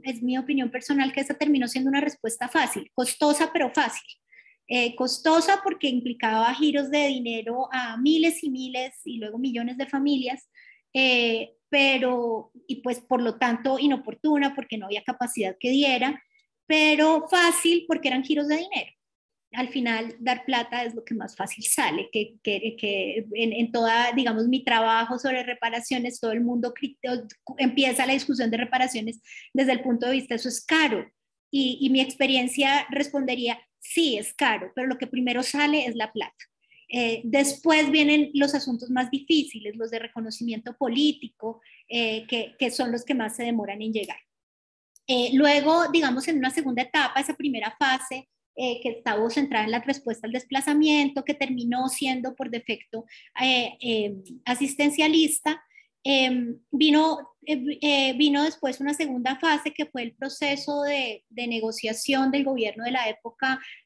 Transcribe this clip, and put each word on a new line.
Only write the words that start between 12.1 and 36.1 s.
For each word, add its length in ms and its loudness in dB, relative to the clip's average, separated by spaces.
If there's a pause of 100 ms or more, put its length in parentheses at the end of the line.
y 140 -6
pues 200 -4
por 200 0
lo 160 -2
tanto 400 0
inoportuna 800 0
porque 220 -10
no 80 -10
había 180 -6
capacidad 560 -4
que 100 -2
diera, 540 2 (420)
pero 640 4
fácil 580 4
porque 200 0
eran 160 0
giros 240 0
de 80 2
dinero. 360 -6 (600)
Al 160 -4
final, 520 -2
dar 260 -2
plata 380 -2
es 120 -6
lo 80 -10
que 100 -6
más 220 -6
fácil 300 -8
sale, 460 0
que, 300 -4
que, 380 -4
que 540 -4
en, 180 0
en 200 -2
toda, 420 2
digamos, 340 0
mi 160 0
trabajo 560 2
sobre 240 -2
reparaciones, 800 -4
todo 100 -2
el 100 0
mundo 320 -2
cri-, 240 -8 (600)
empieza 480 2
la 80 2
discusión 360 0
de 80 -2
reparaciones 600 -2 (340)
desde 200 4
el 80 0
punto 260 0
de 60 2
vista, 220 -2
"Eso 120 -4
es 180 -6
caro". 400 2 (460)
Y, 300 0
y 100 4
mi 80 6
experiencia 880 2
respondería, 680 -2 (200)
"Sí, 380 0
es 160 -8
caro", 400 0
pero 140 -4
lo 100 -4
que 80 -6
primero 380 -2
sale 420 2
es 100 -6
la 160 -4